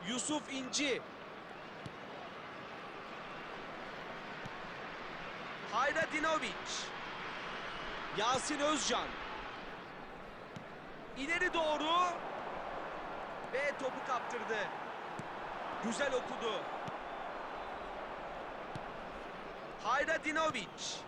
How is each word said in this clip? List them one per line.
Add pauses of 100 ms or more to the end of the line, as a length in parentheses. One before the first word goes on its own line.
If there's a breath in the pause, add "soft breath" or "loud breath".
Yusuf
İnci. (4000)
Hayradinovic. (1500)
Yasin
Özcan. (2000)
İleri
doğru. (1600)
Ve
topu
kaptırdı. (1300)
Güzel
okudu. (3250)
Hayradinovic.